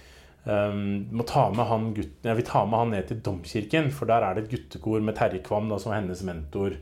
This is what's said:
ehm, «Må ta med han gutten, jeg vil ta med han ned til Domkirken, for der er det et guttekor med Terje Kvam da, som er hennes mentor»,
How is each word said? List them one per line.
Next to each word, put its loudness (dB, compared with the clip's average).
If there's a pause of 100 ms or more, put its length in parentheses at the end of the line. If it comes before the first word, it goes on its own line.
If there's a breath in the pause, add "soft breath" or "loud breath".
(520 loud breath)
ehm, 0
«Må -2
ta 4
med 2
han 0
gutten, -6
jeg 2
vil 2
ta 2
med 2
han 2
ned -2
til -4
Domkirken, 0
for -4
der 6
er 2
det -2
et -12
guttekor -2
med 0
Terje 2
Kvam 0
da, -2
som -4
er 0
hennes -4
mentor», -2